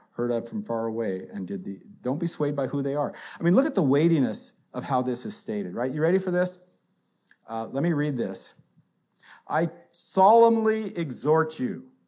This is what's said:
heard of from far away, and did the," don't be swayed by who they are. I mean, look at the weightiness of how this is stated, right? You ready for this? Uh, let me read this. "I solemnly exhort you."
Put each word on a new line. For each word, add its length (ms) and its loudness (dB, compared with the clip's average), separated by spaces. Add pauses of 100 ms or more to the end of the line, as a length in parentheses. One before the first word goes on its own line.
(120)
heard 200 -2
of 180 -2
from 140 -6
far 240 -4
away, 460 -4
and 140 -6
did 160 -6
the," 160 -10 (220)
don't 180 -2
be 80 -2
swayed 280 -4
by 120 -2
who 140 -4
they 140 -2
are. 180 -2 (260)
I 40 -4
mean, 100 4
look 120 6
at 100 -4
the 80 2
weightiness 720 2 (200)
of 100 -6
how 180 0
this 240 -4
is 100 -8
stated, 400 -6
right? 160 -4
You 100 -4
ready 180 4
for 120 -4
this? 260 0 (920)
Uh, 240 -6
let 120 -2
me 80 2
read 260 0
this. 380 -6 (920)
"I 220 0 (220)
solemnly 1080 4
exhort 640 0
you." 260 -4 (220)